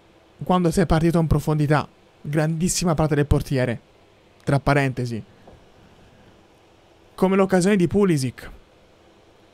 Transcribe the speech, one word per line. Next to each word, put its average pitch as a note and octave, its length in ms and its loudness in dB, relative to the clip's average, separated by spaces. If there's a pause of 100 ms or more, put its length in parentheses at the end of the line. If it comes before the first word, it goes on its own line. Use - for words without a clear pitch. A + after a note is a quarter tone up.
(440)
quando F3+ 280 0
sei F3+ 140 0
partito E3 340 2
in D#3+ 80 0
profondità, D3+ 600 0 (320)
grandissima D#3+ 760 -2
parata D3+ 200 0
del C#3+ 120 0
portiere, B2+ 520 -2 (640)
tra C#3 160 0
parentesi, B2 640 -2 (1900)
come F#3+ 220 2
l'occasione F#3+ 400 2
di F3 100 2
Pulisic, D#3+ 640 -2 (1040)